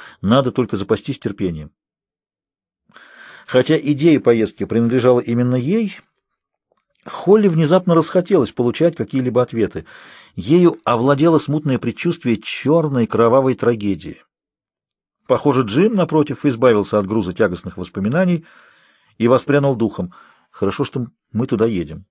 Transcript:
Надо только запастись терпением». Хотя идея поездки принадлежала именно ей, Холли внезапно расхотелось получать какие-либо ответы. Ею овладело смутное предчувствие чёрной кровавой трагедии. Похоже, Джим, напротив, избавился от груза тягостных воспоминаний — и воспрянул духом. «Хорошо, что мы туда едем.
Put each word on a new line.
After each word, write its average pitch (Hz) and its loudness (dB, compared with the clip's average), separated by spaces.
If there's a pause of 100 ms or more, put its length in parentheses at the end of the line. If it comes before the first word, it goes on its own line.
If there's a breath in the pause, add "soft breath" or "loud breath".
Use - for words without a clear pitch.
(220 loud breath)
Надо 123 2
только 110 -2
запастись 104 -4
терпением». 90 -6 (1800 loud breath)
Хотя 127 2
идея 147 2
поездки 110 0
принадлежала 117 2
именно 120 -2
ей, 190 -4 (1040)
Холли 208 2
внезапно 165 2
расхотелось 165 2
получать 156 0
какие-либо 123 -2
ответы. 104 -4 (500 loud breath)
Ею 160 2
овладело 139 2
смутное 143 -2
предчувствие 123 -4
чёрной 139 -2
кровавой 127 2
трагедии. 110 -4 (1040)
Похоже, 131 2
Джим, 143 0
напротив, 151 -2
избавился 113 2
от 101 0
груза 95 -4
тягостных 90 -4
воспоминаний — 151 -4 (720 soft breath)
и 117 2
воспрянул 139 2
духом. 101 -4 (360 soft breath)
«Хорошо, 98 -4
что 123 -6 (240)
мы 113 -2
туда 113 0
едем. 85 -6